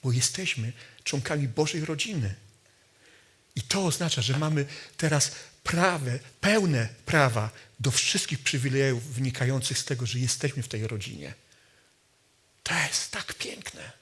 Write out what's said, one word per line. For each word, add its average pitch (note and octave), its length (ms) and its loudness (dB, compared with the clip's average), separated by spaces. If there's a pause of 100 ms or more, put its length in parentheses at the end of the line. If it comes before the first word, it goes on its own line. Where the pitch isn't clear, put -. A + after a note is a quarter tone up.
bo C3 80 2
jesteśmy A#2+ 600 0 (320)
członkami C#3+ 440 0
Bożej D3+ 380 0
rodziny. D3 500 -2 (1200)
I C3+ 60 -2
to F#3+ 240 0
oznacza, D#3 360 0
że C3 160 2
mamy D#3 280 2 (320)
teraz D3+ 340 2 (320)
prawe, E3 560 0 (220)
pełne F3+ 480 4 (160)
prawa A2+ 440 4 (300)
do B2+ 120 2
wszystkich - 480 0
przywilejów C3 720 0
wynikających B2+ 640 0
z - 80 -2
tego, B2+ 200 -2
że B2 140 -2
jesteśmy C3 440 0
w - 40 -8
tej A2 200 -4
rodzinie. G2+ 460 -8 (1300)
To F3 100 -2
jest - 380 -2
tak - 220 -8
piękne. - 580 -12 (100)